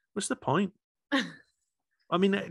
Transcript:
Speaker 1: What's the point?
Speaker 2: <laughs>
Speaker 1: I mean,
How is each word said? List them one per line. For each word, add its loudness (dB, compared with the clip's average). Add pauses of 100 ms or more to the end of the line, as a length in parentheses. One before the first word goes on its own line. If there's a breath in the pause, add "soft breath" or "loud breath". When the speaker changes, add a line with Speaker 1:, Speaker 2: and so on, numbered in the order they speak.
(140)
Speaker 1:
What's -4
the -2
point? 0 (220)
Speaker 2:
<laughs> -12
Speaker 1:
I -6
mean, 2 (120)